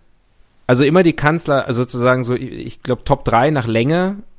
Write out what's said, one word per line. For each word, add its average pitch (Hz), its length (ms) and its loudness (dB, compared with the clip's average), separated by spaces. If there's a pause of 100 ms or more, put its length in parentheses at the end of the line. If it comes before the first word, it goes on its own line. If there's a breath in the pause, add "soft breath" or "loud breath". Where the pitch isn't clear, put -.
(680)
also 127 160 4
immer 170 180 6
die 165 120 2
Kanzler, 147 520 0
also 123 160 -2
sozusagen 127 400 0
so, 120 140 -4
ich, 123 160 -8
ich - 320 -14
glaub, 123 200 -4
Top - 200 0
drei 117 260 2
nach 131 160 -2
Länge, 165 520 0 (200)